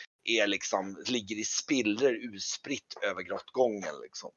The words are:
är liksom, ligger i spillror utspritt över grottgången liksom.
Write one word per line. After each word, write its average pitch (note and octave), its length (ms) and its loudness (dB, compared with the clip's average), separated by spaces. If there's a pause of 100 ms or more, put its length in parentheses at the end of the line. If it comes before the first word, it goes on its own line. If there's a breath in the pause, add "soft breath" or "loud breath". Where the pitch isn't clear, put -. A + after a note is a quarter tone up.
(240 loud breath)
är A2 240 4
liksom, F#2+ 600 0
ligger A2 280 0
i G#2+ 80 -4
spillror B2 680 2
utspritt A2+ 880 -8
över F#2+ 200 -2
grottgången F#2+ 840 0
liksom. - 340 -12